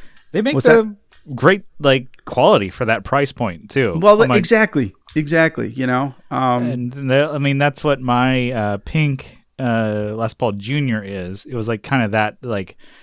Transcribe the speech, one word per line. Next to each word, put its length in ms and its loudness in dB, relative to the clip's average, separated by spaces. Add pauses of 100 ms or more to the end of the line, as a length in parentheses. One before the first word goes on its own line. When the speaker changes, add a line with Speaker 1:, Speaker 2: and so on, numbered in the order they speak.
(320)
Speaker 1:
they 100 -2
make 140 0
Speaker 2:
What's 120 4
Speaker 1:
the 160 6
Speaker 2:
that? 520 -14
Speaker 1:
great, 280 2 (160)
like, 280 2 (180)
quality 440 2
for 160 -8
that 180 0
price 280 -2
point 380 -8
too. 320 0
Speaker 2:
Well, 200 8
Speaker 1:
I'm 80 4
like, 80 6
Speaker 2:
exactly, 560 2 (220)
exactly. 560 0
You 160 -4
know, 280 -2 (160)
um, 320 0
Speaker 1:
and 280 -4 (180)
the, 220 2
I 60 -4
mean, 200 0
that's 260 0
what 180 0
my, 500 0
uh, 280 -2
pink, 580 -4 (220)
uh, 560 -2
Les 180 -4
Paul 200 -2
Junior 500 -4
is. 420 -10
It 100 -10
was, 120 -4
like, 160 -4
kinda 260 0
that, 320 -2
like, 360 -8 (260)